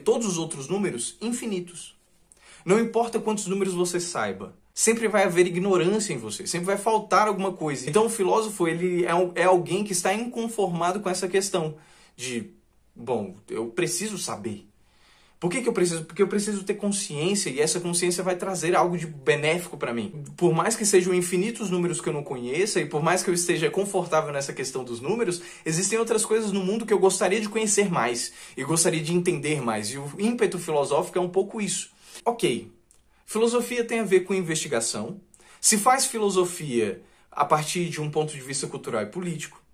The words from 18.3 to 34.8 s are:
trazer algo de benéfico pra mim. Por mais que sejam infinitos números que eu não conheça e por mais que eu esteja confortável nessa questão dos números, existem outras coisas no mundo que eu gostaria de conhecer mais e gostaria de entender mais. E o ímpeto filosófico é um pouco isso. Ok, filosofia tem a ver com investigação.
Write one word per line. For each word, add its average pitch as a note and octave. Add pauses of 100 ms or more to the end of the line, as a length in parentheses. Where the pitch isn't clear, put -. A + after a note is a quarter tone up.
trazer F3+
algo F3
de -
benéfico D#3
pra D3
mim. D#3 (120)
Por E3+
mais F#3+
que G#3+
sejam F#3
infinitos F#3
números F3
que -
eu D#3
não D3
conheça C#3+
e D3
por D3
mais F3+
que -
eu F3+
esteja D#3+
confortável E3
nessa C#3
questão C3
dos A#2
números, F3+ (240)
existem F3+
outras A3
coisas A3
no G3
mundo A3
que G#3+
eu G3
gostaria F#3+
de G#3
conhecer G#3
mais A#2+ (240)
e C3
gostaria D#3+
de D#3+
entender D3+
mais. G#2+
E C3+
o C#3+
ímpeto G#3
filosófico D3
é F3+
um F3+
pouco G3
isso. - (320)
Ok, F3+ (540)
filosofia A#3
tem A#3
a A3
ver F#3
com F#3
investigação. D#3 (400)